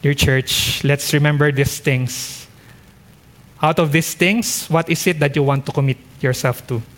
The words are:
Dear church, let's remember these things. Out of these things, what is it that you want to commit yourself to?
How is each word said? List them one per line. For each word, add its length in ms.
Dear 120
church, 680
let's 300
remember 380
these 280
things. 680
Out 180
of 140
these 200
things, 540
what 220
is 180
it 120
that 160
you 60
want 240
to 60
commit 260
yourself 480
to? 140